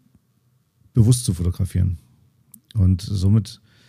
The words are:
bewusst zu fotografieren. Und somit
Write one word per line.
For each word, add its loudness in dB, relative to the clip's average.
bewusst 2
zu 0
fotografieren. -2
Und 2
somit -2